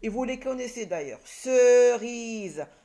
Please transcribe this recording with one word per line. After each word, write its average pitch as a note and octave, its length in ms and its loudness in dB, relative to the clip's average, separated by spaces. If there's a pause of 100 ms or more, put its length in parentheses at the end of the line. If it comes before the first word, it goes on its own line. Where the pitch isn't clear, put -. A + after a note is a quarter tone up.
et A3+ 60 -6
vous A3 160 -4
les B3+ 140 -6
connaissez B3 480 -8
d'ailleurs. D3+ 380 -8
Cerises. A#3+ 1400 2 (180)